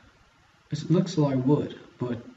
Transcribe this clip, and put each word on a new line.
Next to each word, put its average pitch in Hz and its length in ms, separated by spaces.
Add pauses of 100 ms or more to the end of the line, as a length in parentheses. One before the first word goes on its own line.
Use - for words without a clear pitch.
(680)
It - 200
looks 175 280
like 131 280
wood, 135 320 (220)
but 120 240 (140)